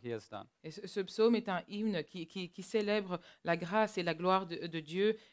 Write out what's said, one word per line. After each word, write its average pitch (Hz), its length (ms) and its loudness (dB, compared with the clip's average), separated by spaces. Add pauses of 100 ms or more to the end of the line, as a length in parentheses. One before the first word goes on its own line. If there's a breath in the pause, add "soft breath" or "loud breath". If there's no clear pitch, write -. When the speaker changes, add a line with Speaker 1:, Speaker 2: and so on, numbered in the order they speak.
Speaker 1:
he 117 120 -4
has 107 180 -8
done. 104 160 -12 (160)
Speaker 2:
Et 160 80 -10
ce, 202 160 -12
ce 202 140 -4
psaume 220 340 4
est 208 140 -2
un 175 180 -2
hymne 208 380 -2
qui, 170 200 -10
qui, 180 240 -8
qui - 140 -12
célèbre 202 560 0 (240 soft breath)
la 170 140 2
grâce 208 400 2
et 180 60 0
la 170 100 2
gloire 185 320 4
de, 170 220 -6
de 160 120 -6
Dieu 190 380 2 (160 loud breath)